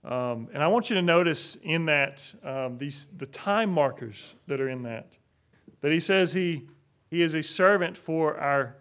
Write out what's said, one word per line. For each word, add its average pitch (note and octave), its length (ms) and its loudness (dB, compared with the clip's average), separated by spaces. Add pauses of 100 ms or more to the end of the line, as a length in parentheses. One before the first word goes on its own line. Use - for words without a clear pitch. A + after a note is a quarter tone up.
Um, B2 500 -6
and C#3+ 100 -2
I D#3+ 40 4
want A3+ 220 2
you A3 60 0
to F#3 60 2
notice E3+ 600 2
in E3 240 -2
that, C#3 480 0 (100)
um, C3 340 -6
these, C#3 380 -10
the C3+ 120 -10
time G3+ 440 -2
markers C3+ 640 -2 (120)
that C#3 120 -4
are C3+ 100 -2
in B2+ 140 -8
that, A2+ 300 -12 (680)
that D3 100 2
he E3 80 4
says F3+ 340 4
he, E3+ 340 -2 (420)
he E3+ 120 0
is D#3+ 140 2
a D#3 80 0
servant F3+ 540 4
for D#3+ 400 0
our C#3 440 0